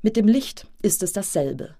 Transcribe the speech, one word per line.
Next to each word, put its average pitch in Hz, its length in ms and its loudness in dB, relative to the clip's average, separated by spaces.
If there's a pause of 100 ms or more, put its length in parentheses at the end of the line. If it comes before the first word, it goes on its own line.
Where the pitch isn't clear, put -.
Mit 214 160 2
dem 214 100 6
Licht 262 400 0 (140)
ist 190 220 0
es 180 100 -4
dasselbe. - 680 -4